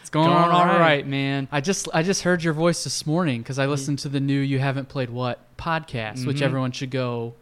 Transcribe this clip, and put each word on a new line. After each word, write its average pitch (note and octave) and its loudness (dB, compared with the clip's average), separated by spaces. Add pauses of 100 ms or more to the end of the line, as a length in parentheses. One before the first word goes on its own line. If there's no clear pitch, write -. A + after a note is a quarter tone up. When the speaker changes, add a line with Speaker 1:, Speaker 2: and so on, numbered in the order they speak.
Speaker 1:
It's - -18
going D#3 4
Speaker 2:
Going E3+ 6
Speaker 1:
all F3 6
Speaker 2:
all F3 6
Speaker 1:
right. F#3 4
Speaker 2:
right, D3 4
man. C#3 -2
Speaker 1:
I D3 0
just, F#3 -2
I E3 4
just F#3 0
heard F3 2
your E3 0
voice E3 2
this - -6
morning D3+ 0
'cause C3 -6
I C3+ 2
listened C#3 -2
to - -8
the C#3 -2
new C#3 0
You C#3 0
Haven't C3+ -2
Played B2+ -4
What A#2+ -4 (180)
podcast, B2+ -6
which C#3 0
Speaker 2:
Mm-hmm. D3 0
Speaker 1:
everyone C3 0
should C3 -8
go A#2+ -4